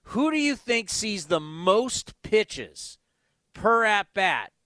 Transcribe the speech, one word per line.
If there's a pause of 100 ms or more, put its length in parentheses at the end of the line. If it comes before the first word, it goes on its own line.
who
do
you
think
sees
the
most
pitches (560)
per
at-bat (120)